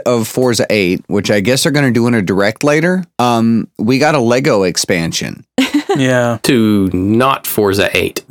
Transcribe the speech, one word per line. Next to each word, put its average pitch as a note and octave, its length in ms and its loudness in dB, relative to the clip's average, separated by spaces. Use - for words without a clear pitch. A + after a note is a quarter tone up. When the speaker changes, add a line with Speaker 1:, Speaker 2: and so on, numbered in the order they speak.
Speaker 1:
of A#2 220 0
Forza B2 420 0
eight, F#2+ 380 0
which F#2+ 220 -2
I G#2 120 2
guess B2 220 0
they're E3 80 0
gonna C#3 200 2
do A#2 160 0
in B2 60 2
a A2+ 80 2
direct G2 420 0
later, D#3+ 400 0
um, A#2 480 0
we B2 220 0
got D3+ 160 2
a C#3+ 40 0
Lego A#2+ 440 2
expansion. E2+ 840 -4
Speaker 2:
<laughs> C4 60 0
Yeah. B2 460 0
Speaker 3:
To G#2+ 500 2
not A2+ 520 0
Forza G2 480 0
eight. - 380 -4